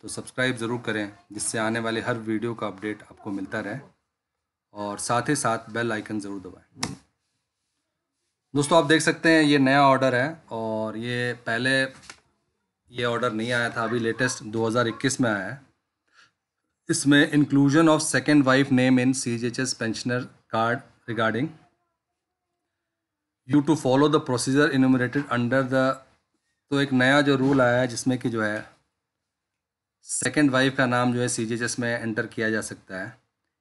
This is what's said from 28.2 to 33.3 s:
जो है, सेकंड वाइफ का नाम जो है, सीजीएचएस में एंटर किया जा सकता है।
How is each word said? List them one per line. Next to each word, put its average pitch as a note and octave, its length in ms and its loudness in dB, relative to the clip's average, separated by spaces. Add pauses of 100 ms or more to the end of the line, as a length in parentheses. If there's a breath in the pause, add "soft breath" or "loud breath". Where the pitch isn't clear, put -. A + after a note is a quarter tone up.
जो A2+ 140 -2
है, G#2+ 280 -6 (1300)
सेकंड C3+ 500 0
वाइफ C3 260 2
का C3+ 80 2
नाम B2 280 2
जो B2 80 0
है, B2 80 -2
सीजीएचएस A#2+ 500 -4
में A#2+ 200 -2
एंटर A2+ 280 -4
किया A2 220 -4
जा A2 120 -2
सकता G2 360 -12
है। G#2 200 -12 (440)